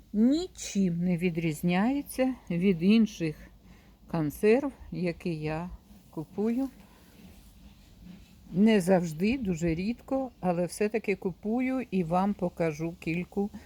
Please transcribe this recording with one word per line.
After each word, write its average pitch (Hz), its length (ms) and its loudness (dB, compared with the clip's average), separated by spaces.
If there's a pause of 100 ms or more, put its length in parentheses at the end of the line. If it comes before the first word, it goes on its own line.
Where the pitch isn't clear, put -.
(120)
нічим 202 920 0
не 180 120 2
відрізняється 180 1200 0 (160)
від 175 320 2
інших 196 540 2 (760)
консерв, 214 600 2 (200)
які 170 420 -4
я 156 360 -6 (400)
купую. 226 580 -2 (1900)
Не 214 260 6
завжди, 180 580 2
дуже 175 360 -2
рідко, 240 560 -4 (100)
але 175 260 0
все-таки 208 500 -2
купую 240 760 -2
і 185 140 2
вам 185 300 0
покажу 170 680 -4
кільку, 175 500 -4 (160)